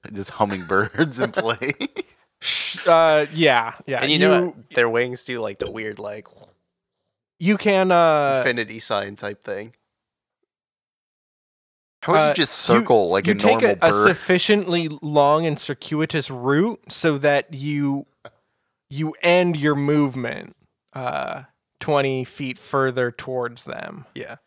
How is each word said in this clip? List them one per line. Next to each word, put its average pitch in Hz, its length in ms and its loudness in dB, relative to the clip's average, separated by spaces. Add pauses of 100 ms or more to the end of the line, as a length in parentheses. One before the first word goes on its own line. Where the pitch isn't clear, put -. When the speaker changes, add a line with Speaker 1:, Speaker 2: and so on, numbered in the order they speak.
(120)
Speaker 1:
Just 98 180 -10
hummingbirds 101 880 0
in 123 120 -2
play. 131 420 -4 (340)
<laughs> - 340 -20
Speaker 2:
Sh-, - 460 -4
uh, 160 460 6
yeah, 131 400 2 (120)
yeah. 131 160 -4
Speaker 3:
And 135 80 -2
you 151 80 4
know 180 220 4
Speaker 2:
You 180 80 0
Speaker 3:
what? - 260 -14
Their 123 160 2
wings 123 360 -2
do, 123 160 -8
like, 101 180 -8
the 101 100 -6
weird, 107 300 -10
like, 104 260 -12 (1120)
Speaker 2:
You 196 200 2
can, 190 340 2
uh, 156 460 4
Speaker 3:
infinity 120 420 -2
sign 101 380 -6
type 101 260 -12
thing. 107 300 -10 (2250)
Speaker 1:
How - 120 -2
would 156 60 4
Speaker 2:
uh, 151 100 4
Speaker 1:
you 147 60 0
just - 340 -2
Speaker 2:
you, 120 60 6
Speaker 1:
circle 110 340 2
like 95 180 0
Speaker 2:
you 104 60 2
Speaker 1:
a - 20 2
Speaker 2:
take 104 260 2
Speaker 1:
normal 233 80 4 (120)
Speaker 2:
a, 170 60 4
a - 40 6
Speaker 1:
bird? 208 160 4
Speaker 2:
sufficiently 180 800 0 (140)
long 151 440 2
and 147 140 -2
circuitous 156 720 -4
route 139 480 0 (100)
so 156 280 0
that 143 360 0
you, 143 520 -4 (840)
you 151 320 -6
end 175 360 2
your 147 180 2
movement, 139 800 -2 (380)
uh, 131 500 -8 (380)
twenty 139 420 0
feet 127 340 -10
further 131 540 -2
towards 120 540 -10
them. - 400 -14 (100)
Speaker 3:
Yeah. 113 320 -14